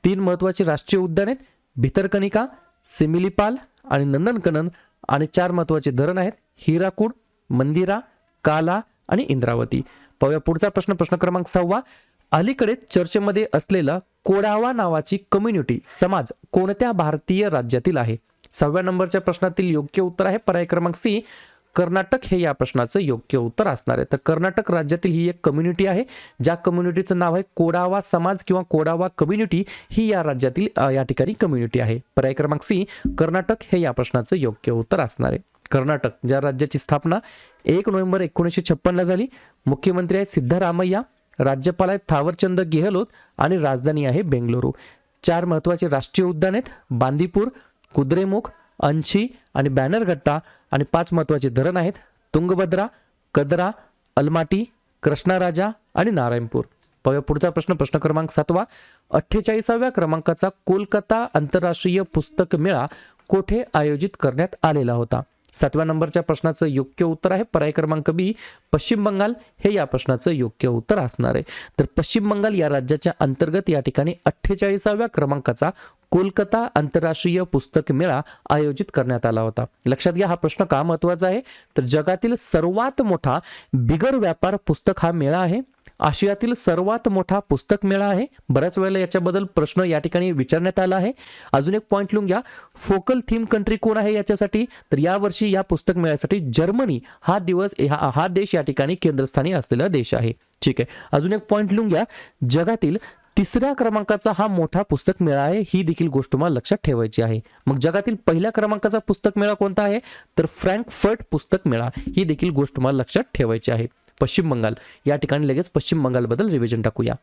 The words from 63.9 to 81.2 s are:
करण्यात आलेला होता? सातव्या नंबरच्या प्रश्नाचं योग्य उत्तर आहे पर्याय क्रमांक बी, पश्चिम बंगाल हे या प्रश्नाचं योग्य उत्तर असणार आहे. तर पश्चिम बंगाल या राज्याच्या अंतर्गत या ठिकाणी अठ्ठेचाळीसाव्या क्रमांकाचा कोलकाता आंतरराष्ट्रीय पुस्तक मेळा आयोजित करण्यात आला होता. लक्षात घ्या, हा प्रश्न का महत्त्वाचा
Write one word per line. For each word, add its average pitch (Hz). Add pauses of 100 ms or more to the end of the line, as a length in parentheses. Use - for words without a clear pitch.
करण्यात 139
आलेला 147
होता? 120 (300)
सातव्या 151
नंबरच्या 160
प्रश्नाचं 160
योग्य 135
उत्तर 165
आहे 190
पर्याय 151
क्रमांक 156
बी, 185 (400)
पश्चिम 208
बंगाल 202 (320)
हे 202
या 175
प्रश्नाचं 131
योग्य 127
उत्तर 120
असणार 123
आहे. - (340)
तर 143
पश्चिम 208
बंगाल 208
या 160
राज्याच्या 143
अंतर्गत 156
या 147
ठिकाणी 143 (100)
अठ्ठेचाळीसाव्या 202
क्रमांकाचा 143 (400)
कोलकाता 196
आंतरराष्ट्रीय 165
पुस्तक 151
मेळा 143 (300)
आयोजित 147 (100)
करण्यात 123
आला 113
होता. 113 (220)
लक्षात 135
घ्या, 180
हा 175
प्रश्न 175
का 139
महत्त्वाचा 175